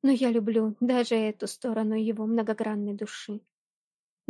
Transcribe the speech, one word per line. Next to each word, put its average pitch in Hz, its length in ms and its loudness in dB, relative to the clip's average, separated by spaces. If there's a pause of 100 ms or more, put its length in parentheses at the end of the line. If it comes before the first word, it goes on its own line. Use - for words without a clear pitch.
Но 277 100 6
я 247 180 4
люблю 220 500 2
даже 240 360 2
эту 214 320 -2
сторону 220 460 -2
его 220 320 -2
многогранной 214 680 -2
души. 208 460 -10 (880)